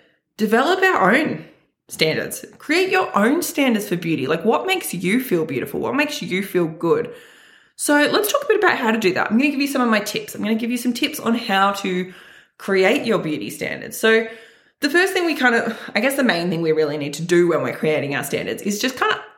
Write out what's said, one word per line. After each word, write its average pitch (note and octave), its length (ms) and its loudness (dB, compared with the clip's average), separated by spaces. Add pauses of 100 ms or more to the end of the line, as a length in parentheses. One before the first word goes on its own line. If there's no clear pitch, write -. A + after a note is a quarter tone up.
(360)
develop B3+ 440 2
our F4 320 4
own B3+ 320 0 (440)
standards. - 560 -2 (140)
Create F#4 320 0
your F#4 280 0
own C4+ 240 4
standards A#3+ 460 0
for F3+ 80 -2
beauty. E3 320 -2
Like, E3 160 -2
what B3 200 2
makes F#4+ 300 -4
you F3+ 260 0
feel F3 240 0
beautiful? A#2+ 360 -6
What A#2 160 -2
makes - 260 -2
you F3+ 220 -4
feel F3 240 0
good? E3 440 0 (600)
So - 200 0
let's D4 360 2
talk - 140 0
a - 20 -10
bit G#4+ 120 4
about F#4 200 4
how A#3 140 2
to A3+ 60 0
do F#3+ 160 2
that. - 160 0
I'm G#3+ 80 4
gonna D4 120 4
give C4+ 100 -2
you C#4+ 60 2
some C#4 160 -2
of A#3+ 60 2
my G#3+ 100 2
tips. - 360 -6
I'm G3+ 80 -8
gonna G#3 120 0
give A3+ 160 -2
you B3 60 -2
some B3 160 -2
tips C#4+ 260 -4
on A#3 160 0
how G3 380 2
to F#3 420 -4 (440)
create G3 460 2
your G#3+ 140 0
beauty D3+ 320 -6
standards. - 460 -8
So A3 320 2 (520)
the C#4+ 100 0
first F4+ 220 2
thing F4+ 140 0
we D#4+ 80 0
kind B3 220 2
of, A3 220 -2 (160)
I G#3+ 60 0
guess C4+ 160 0
the C#4+ 60 2
main F3 260 2
thing E3+ 140 -2
we D#3+ 100 2
really D3+ 260 0
need C#3+ 160 -6
to D#3+ 80 -8
do F3 260 4
when D#3 140 2
we're B2 140 -4
creating C#3+ 380 0
our B2+ 100 -4
standards - 380 -6
is G3+ 180 -4
just B3+ 160 -2
kind G#4+ 160 0
of - 80 -6 (180)